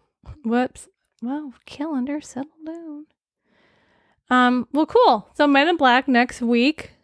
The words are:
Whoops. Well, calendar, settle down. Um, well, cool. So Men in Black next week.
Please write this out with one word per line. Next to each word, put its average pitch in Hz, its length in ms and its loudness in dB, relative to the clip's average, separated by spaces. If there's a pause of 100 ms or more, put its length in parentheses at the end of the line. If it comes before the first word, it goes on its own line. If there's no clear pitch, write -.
(440)
Whoops. 240 440 -4 (340)
Well, 277 320 -8 (140)
calendar, 285 540 -6
settle 285 280 -12 (160)
down. 311 400 -14 (1300)
Um, 247 420 2
well, 302 140 0
cool. 349 480 2
So 294 100 2
Men 285 220 4
in 349 100 0
Black 262 300 2
next 247 340 0
week. 240 520 0 (100)